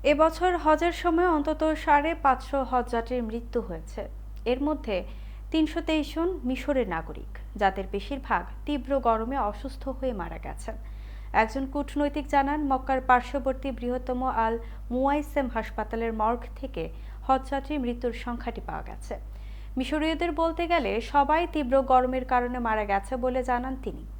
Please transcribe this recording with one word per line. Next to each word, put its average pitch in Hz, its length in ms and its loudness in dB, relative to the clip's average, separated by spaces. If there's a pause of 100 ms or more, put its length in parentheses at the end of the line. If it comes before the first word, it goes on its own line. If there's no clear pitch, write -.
(100)
এবছর 320 420 4 (120)
হজের 311 380 4
সময় 349 340 4
অন্তত 311 260 0 (220)
সাড়ে 285 260 6 (140)
পাঁচশো 262 340 2 (120)
হজযাত্রীর 240 580 0
মৃত্যু 233 400 -4
হয়েছে। 170 340 -8 (500)
এর 262 140 0
মধ্যে 285 300 0 (560)
তিনশো 320 360 2
তেইশ 311 260 2
জন 330 140 2 (200)
মিশরের 254 460 0
নাগরিক, - 380 -6 (280)
যাদের 190 340 2
বেশিরভাগ 202 500 -2 (220)
তীব্র 262 240 -2 (180)
গরমে 226 280 2 (140)
অসুস্থ 262 320 -8 (160)
হয়ে 262 220 -2
মারা 165 260 -6
গেছেন। - 300 -8 (640)
একজন 226 320 0
কূটনৈতিক 285 600 0
জানান, 277 260 4 (100)
মক্কার 262 380 2
পার্শ্ববর্তী 262 600 2 (100)
বৃহত্তম 247 420 -2 (240)
আল 226 100 2 (360)
মুয়াইসেম 277 640 2
হাসপাতালের 226 680 -2
মর্গ 233 220 2 (180)
থেকে 262 220 -6 (440)
হজযাত্রীর 269 580 0
মৃত্যুর 240 300 -2 (100)
সংখ্যাটি 233 440 -4
পাওয়া 156 200 -6
গেছে। - 260 -10 (640)
মিশরীয়দের 311 640 0
বলতে 330 220 2 (100)
গেলে 254 200 2 (200)
সবাই 294 300 6 (100)
তীব্র 269 220 0 (180)
গরমের 254 400 4
কারণে 247 340 2
মারা 214 260 0
গেছে 196 200 0 (120)
বলে 254 160 2 (100)
জানান 254 240 0 (100)
তিনি। - 200 -6 (160)